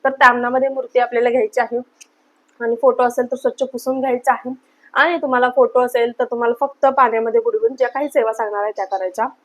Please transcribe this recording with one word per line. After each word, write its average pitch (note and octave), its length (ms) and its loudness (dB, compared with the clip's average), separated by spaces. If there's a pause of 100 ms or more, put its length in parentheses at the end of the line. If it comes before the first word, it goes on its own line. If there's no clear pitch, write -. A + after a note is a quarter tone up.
तर C4+ 60 2
तामणामध्ये B3+ 580 2
मूर्ती C4 300 -4
आपल्याला A#3+ 320 0
घ्यायची A#3+ 300 0
आहे A#3 200 -2 (800)
आणि A#3 220 -2
फोटो B3 200 4
असेल B3 240 0
तर B3 100 -6
स्वच्छ A#3+ 260 -4
पुसून C4 380 -4
घ्यायचा B3+ 320 0
आहे. - 420 -8 (200)
आणि E4 220 2
तुम्हाला B3+ 400 0
फोटो B3+ 240 4
असेल A#3+ 380 0
तर B3+ 60 0
तुम्हाला A#3+ 360 -2
फक्त C#4 260 -2
पाण्यामध्ये A3+ 540 2
बुडवून A3+ 380 0
ज्या B3+ 100 2
काही C#4 200 -4
सेवा A3+ 240 0
सांगणार G#3 300 -4
आहे G#3 140 -2
त्या G3 80 -4
करायच्या F#3+ 420 -4 (180)